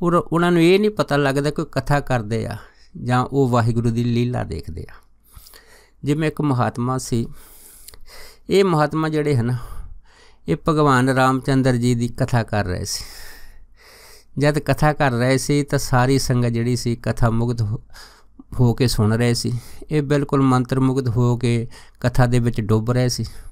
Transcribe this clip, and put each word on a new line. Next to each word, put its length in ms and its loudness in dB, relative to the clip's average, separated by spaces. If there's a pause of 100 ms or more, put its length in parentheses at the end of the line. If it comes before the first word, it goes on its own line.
ਔਰ 120 2
ਉਹਨਾਂ 380 2
ਨੂੰ 100 4
ਇਹ 180 6
ਨਹੀਂ 100 2
ਪਤਾ 280 -2
ਲੱਗਦਾ 340 0
ਕਿ 100 -4
ਉਹ 60 -8
ਕਥਾ 320 0
ਕਰਦੇ 460 -4
ਆ 120 -8 (460)
ਜਾਂ 160 0
ਉਹ 300 0
ਵਾਹਿਗੁਰੂ 400 2
ਦੀ 140 0
ਲੀਲਾ 400 -2
ਦੇਖਦੇ 380 -10
ਆ। 120 -16 (1120)
ਜਿਵੇਂ 240 0
ਇੱਕ 140 -2
ਮਹਾਤਮਾ 560 0
ਸੀ, 300 -4 (1200)
ਇਹ 140 4
ਮਹਾਤਮਾ 460 0
ਜਿਹੜੇ 260 0
ਹਨ, 220 0 (920)
ਇਹ 100 0 (120)
ਭਗਵਾਨ 400 4
ਰਾਮਚੰਦਰ 640 2
ਜੀ 200 2
ਦੀ 120 0
ਕਥਾ 360 0
ਕਰ 220 -2
ਰਹੇ 200 -6
ਸੀ। 180 -8 (1300)
ਜਦ 220 2
ਕਥਾ 340 0
ਕਰ 180 0
ਰਹੇ 260 2
ਸੀ, 260 0
ਤਾਂ 160 -2
ਸਾਰੀ 400 2
ਸੰਗਤ 280 0
ਜਿਹੜੀ 280 0
ਸੀ, 200 -2
ਕਥਾ 340 0
ਮੁਗਧ 320 0
ਹੋ, 220 -4 (760)
ਹੋ 140 6
ਕੇ 140 2
ਸੁਣ 260 2
ਰਹੇ 200 2
ਸੀ। 200 -2 (380)
ਇਹ 100 2
ਬਿਲਕੁਲ 400 0
ਮੰਤਰ 380 2
ਮੁਗਧ 280 0
ਹੋ 300 2
ਕੇ 300 -2 (320)
ਕਥਾ 260 2
ਦੇ 140 2
ਵਿੱਚ 220 0
ਡੁੱਬ 300 0
ਰਹੇ 180 0
ਸੀ। 160 -4 (260)